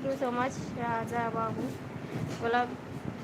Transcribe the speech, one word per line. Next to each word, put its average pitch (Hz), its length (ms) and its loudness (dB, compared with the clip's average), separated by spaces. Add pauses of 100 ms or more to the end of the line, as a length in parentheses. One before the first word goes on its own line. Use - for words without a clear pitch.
you 269 60 2
so 262 160 2 (100)
much 254 440 0
রাজা 233 520 2
বাবু। 226 280 0 (800)
"গোলাপ 240 260 4 (580)